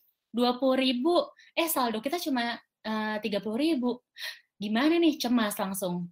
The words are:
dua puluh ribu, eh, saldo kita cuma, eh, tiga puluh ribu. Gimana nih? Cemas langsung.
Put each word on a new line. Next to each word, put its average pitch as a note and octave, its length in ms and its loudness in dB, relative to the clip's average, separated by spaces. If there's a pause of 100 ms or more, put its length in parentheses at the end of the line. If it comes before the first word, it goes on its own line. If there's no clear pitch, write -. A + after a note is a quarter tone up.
(300)
dua B3 320 0
puluh C4 160 4
ribu, C4 480 2 (320)
eh, E4 80 2
saldo A#3+ 400 -2
kita E4 160 -4
cuma, A#3+ 320 -2 (320)
eh, G#3+ 320 -2
tiga G3+ 240 -2
puluh G#3+ 160 -4
ribu. B3+ 400 0 (640)
Gimana A#3 400 2
nih? D#4+ 160 4
Cemas A3+ 400 0
langsung. F#3+ 540 -4